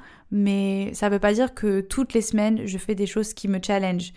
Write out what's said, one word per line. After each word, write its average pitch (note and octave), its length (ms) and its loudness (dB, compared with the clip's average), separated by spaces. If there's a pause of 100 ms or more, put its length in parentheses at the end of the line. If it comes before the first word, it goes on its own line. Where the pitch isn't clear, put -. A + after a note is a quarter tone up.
(320)
mais G3 640 0
ça G#3 140 0
veut G3+ 120 2
pas G#3 120 4
dire B3+ 220 2
que G3 260 0
toutes B3 320 -2
les A3+ 100 4
semaines, A3 440 0
je F#3+ 120 -4
fais G#3 180 -4
des G3+ 100 0
choses G#3+ 280 -4
qui - 120 -8
me F#3+ 180 0
challenge. F#3 520 0